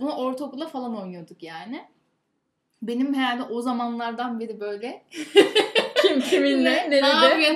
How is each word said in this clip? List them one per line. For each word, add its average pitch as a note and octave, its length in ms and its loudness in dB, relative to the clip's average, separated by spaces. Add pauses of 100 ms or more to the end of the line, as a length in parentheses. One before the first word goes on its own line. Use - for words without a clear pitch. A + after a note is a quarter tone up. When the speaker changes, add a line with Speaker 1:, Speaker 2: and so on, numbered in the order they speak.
Speaker 1:
onu C#4+ 100 -4
ortaokulda C4 540 -6
falan B3 300 -10
oynuyorduk F3+ 460 -14
yani. F3+ 400 -12 (1000)
Benim B3+ 320 -2
herhalde B3+ 280 -2
o A#3 200 -6
zamanlardan A#3 800 -4
beri A3 200 -10
böyle G#3 460 -10
<laughs> - 960 2
Speaker 2:
Kim D4+ 180 4
kiminle, C#4 440 2
Speaker 1:
ne, D#4+ 260 2
Speaker 2:
nerede? C#4 120 4
Speaker 1:
ne C#4+ 240 4
yapıyor, D#4 300 4